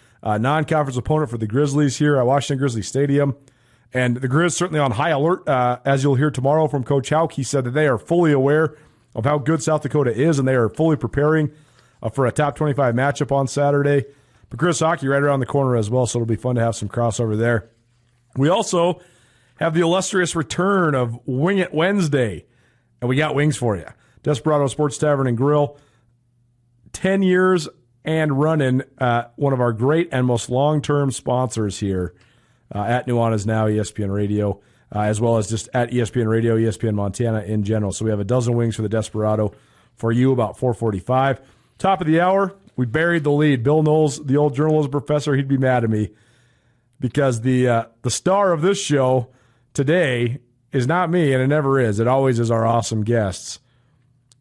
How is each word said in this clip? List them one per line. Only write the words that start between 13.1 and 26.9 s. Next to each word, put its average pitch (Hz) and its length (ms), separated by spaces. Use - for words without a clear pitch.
on 139 180
Saturday. 143 580
But 120 100
Grizz 165 220
hockey 160 260
right 139 160
around 143 180
the 123 60
corner 135 300
as 107 140
well, 123 160
so 120 120
it'll 117 80
be 113 100
fun 127 180
to 117 80
have 117 120
some 104 140
crossover 117 480
there. 113 320
We 135 120
also 180 540
have 165 180
the 170 80
illustrious 180 520
return 175 600
of 120 320
Wing 151 320
It 175 160
Wednesday, 147 720
and 123 80
we 131 60
got 147 180
wings 147 240
for 110 180
you. 82 80
Desperado 147 460
Sports 147 300
Tavern 143 280
and 120 100
Grill, 147 420